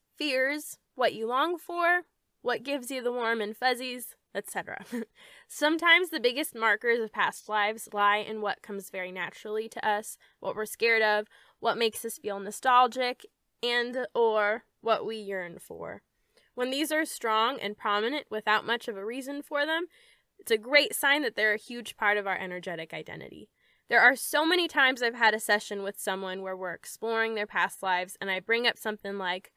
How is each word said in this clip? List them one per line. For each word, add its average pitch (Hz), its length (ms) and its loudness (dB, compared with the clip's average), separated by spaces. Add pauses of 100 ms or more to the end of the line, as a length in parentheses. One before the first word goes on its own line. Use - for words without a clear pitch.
(180)
fears, 285 600 -2 (180)
what 247 180 2
you 220 140 -4
long 294 280 0
for, 349 460 0 (400)
what 247 220 -2
gives 262 260 -4
you 262 120 -4
the 240 100 0
warm 233 280 0
and 214 160 -4
fuzzies, 247 600 -2 (180)
et 202 160 -6
cetera. - 400 -8
<laughs> 226 140 -6 (440)
Sometimes 330 640 4
the 320 80 -4
biggest 247 380 0
markers 226 420 2
of 220 140 -4
past - 360 -2
lives 214 440 -2
lie 202 240 4
in 214 240 -6
what 208 220 -4
comes 196 280 -10
very 185 220 -8
naturally 214 560 -6
to - 200 -4
us, 214 300 -4 (220)
what - 160 -6
we're 220 100 -4
scared 226 360 2
of, 208 260 2 (320)
what 226 180 0
makes 226 260 -2
us 226 140 -8
feel 202 220 -8
nostalgic, 247 880 2 (360)
and 240 520 0
or 220 500 2 (160)
what 220 260 2
we 220 100 -4
yearn 190 420 -8
for. - 440 -12 (520)
When 247 160 -2
these 277 220 0
are 311 120 2
strong 233 560 0
and 208 180 -6
prominent 220 520 0
without 214 360 0
much 233 220 -2
of 214 80 -8
a 196 80 -10
reason 262 380 -8
for 285 220 -2
them, 320 220 -2 (520)
it's - 120 -16
a 220 80 4
great 269 360 2
sign 294 280 2
that 247 140 -2
they're 214 180 2
a 214 40 -2
huge 240 380 -12
part 208 220 2
of 202 80 -2
our 190 100 -2
energetic 180 560 -8
identity. - 560 -14 (400)
There 233 120 6
are 247 160 8
so 302 280 0
many 339 240 4
times 262 340 2
I've 240 120 0
had 233 200 4
a 220 60 -2
session 208 420 0
with 196 180 -6
someone 190 420 -4
where 190 140 -6
we're 185 160 -8
exploring 226 640 -2
their 214 120 -2
past 202 360 -2
lives, 185 380 -2
and 196 100 -6
I 190 100 -2
bring 233 260 0
up - 120 2
something 208 400 -6
like, 185 380 -4